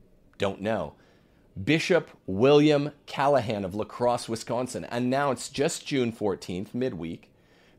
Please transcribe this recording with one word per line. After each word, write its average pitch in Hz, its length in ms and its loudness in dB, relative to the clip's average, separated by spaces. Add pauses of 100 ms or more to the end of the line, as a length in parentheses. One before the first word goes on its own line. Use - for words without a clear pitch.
(360)
don't 98 240 -2
know. 95 340 -4 (720)
Bishop 160 460 2 (160)
William 143 640 6 (140)
Callahan 127 580 0
of 90 100 -6
La 104 100 -4
Crosse, 120 440 -2
Wisconsin, 113 640 -6
announced 127 640 -2
just - 320 -2
June 123 260 0
fourteenth, 98 640 -4
midweek, 98 560 -6 (480)